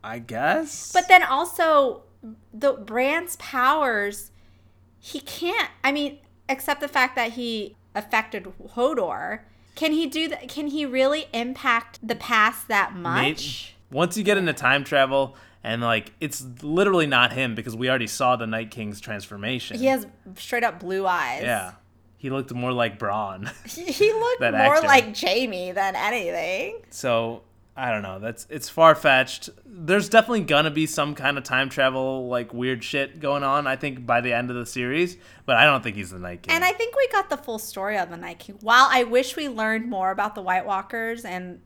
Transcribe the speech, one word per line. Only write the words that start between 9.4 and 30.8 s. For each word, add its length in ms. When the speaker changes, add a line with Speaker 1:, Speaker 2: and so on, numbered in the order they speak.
Speaker 2:
Can 180
he 140
do 220
th-, 200
can 200
he 180
really 460
impact 680
the 140
past 540
that 260
Speaker 1:
May-, 360
Speaker 2:
much? 440
Speaker 1:
once 260
you 80
get 140
into 140
time 320
travel, 520
and, 180
like, 380
it's 240
literally 440
not 260
him 220
because 220
we 120
already 200
saw 280
the 120
Night 240
King's 280
transformation. 800
Speaker 2:
He 80
has 200
straight 280
up 160
blue 260
eyes. 360
Speaker 1:
Yeah. 300
He 140
looked 220
more 200
like 260
Bronn. 520
<laughs> 60
Speaker 2:
He, 200
he 200
looked 280
Speaker 1:
That 140
Speaker 2:
more 220
Speaker 1:
actor. 120
Speaker 2:
like 280
Jaime 560
than 220
anything. 960
Speaker 1:
So, 520
I 160
don't 100
know. 160
That's, 320
it's 180
far-fetched. 840
There's 440
definitely 340
gonna 300
be 140